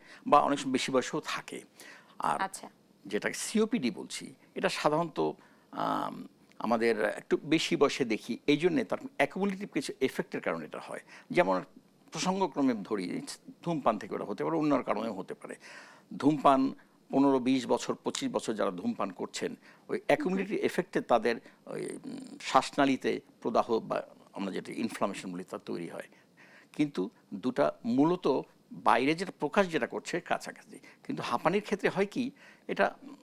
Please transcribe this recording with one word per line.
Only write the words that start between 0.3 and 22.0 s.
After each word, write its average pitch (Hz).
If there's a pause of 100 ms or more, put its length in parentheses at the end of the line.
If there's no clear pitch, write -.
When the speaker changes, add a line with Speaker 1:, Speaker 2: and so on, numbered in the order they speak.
Speaker 1:
অনেক 143
সময় 131
বেশি 127
বয়সেও 131
থাকে। - (560)
আর -
Speaker 2:
আচ্ছা। 196 (360)
Speaker 1:
যেটা 202
সিওপিডি 214
বলছি, - (220)
এটা 190
সাধারণত, 156 (400)
আম, - (320)
আমাদের 113
একটু -
বেশি 160
বয়সে 143
দেখি, 117 (100)
এই 147
জন্যে 151
তার 123 (200)
অ্যাকুমুলেটিভ 190
কিছু -
এফেক্টের 135
কারণে 82
এটা -
হয়। - (320)
যেমন 175 (480)
প্রসঙ্গক্রমে 160
ধরি, 95 (420)
ধূমপান 165
থেকে 104
ওটা 101
হতে 104
পারে, 160
অন্য 147
কারণেও 107
হতে 92
পারে। - (600)
ধূমপান 139 (380)
পনেরো, 139
বিশ 123
বছর, 120
পঁচিশ 127
বছর 117
যারা 101
ধূমপান 101
করছেন, - (320)
ওই -
অ্যাকুমুলেটিভ 190
এফেক্টে -
তাদের 120 (300)
ওই, -